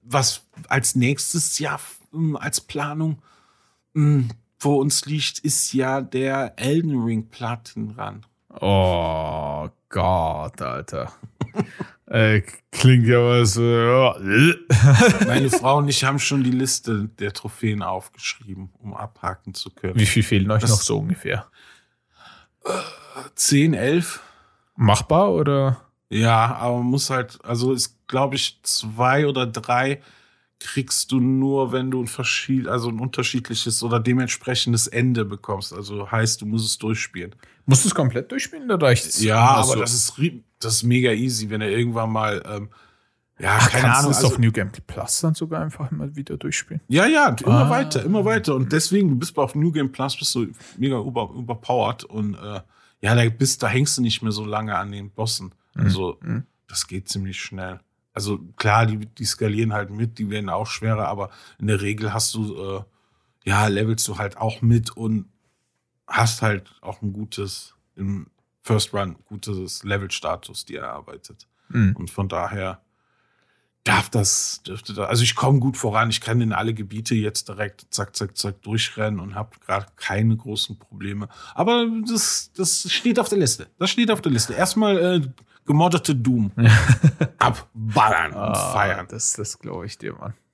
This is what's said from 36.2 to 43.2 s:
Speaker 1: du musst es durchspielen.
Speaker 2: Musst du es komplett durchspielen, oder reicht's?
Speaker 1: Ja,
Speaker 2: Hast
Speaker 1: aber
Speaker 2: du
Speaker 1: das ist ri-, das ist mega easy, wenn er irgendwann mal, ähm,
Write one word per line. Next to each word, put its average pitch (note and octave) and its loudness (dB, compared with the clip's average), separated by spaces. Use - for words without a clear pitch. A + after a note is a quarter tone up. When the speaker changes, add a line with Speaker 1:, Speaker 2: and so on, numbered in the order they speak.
Speaker 1:
du G#2+ -10
musst A2 -2
es - -4
durchspielen. G#2+ -6
Speaker 2:
Musst C3+ 6
du G#3 2
es - -2
komplett B2+ 0
durchspielen, C4+ -6
oder E3 4
reicht's? - 4
Speaker 1:
Ja, A#2 6
Speaker 2:
Hast C3 2
Speaker 1:
aber C3 2
Speaker 2:
du A2 0
Speaker 1:
das A#2+ 0
ist - -2
ri-, C3 -2
das A2 -2
ist - 0
mega B2 4
easy, A2 -2
wenn G#2+ -4
er G#2+ -2
irgendwann A2+ 0
mal, G#2+ -2
ähm, G#2 -10